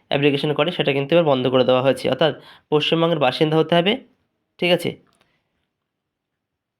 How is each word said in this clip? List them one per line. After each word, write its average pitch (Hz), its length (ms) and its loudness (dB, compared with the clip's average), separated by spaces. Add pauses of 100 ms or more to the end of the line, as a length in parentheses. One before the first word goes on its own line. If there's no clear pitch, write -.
অ্যাপ্লিকেশন 143 460 0
করে, 147 180 -2
সেটা 151 220 -2
কিন্তু 139 220 -2
এবার 170 100 4
বন্ধ 131 220 0
করে 127 160 2
দেওয়া 127 180 2
হয়েছে। 127 280 0
অর্থাৎ 139 320 -2 (280)
পশ্চিমবঙ্গের 165 500 0
বাসিন্দা 151 380 0
হতে 160 180 0
হবে, 190 220 0 (600)
ঠিক 175 140 0
আছে? - 180 -2 (1900)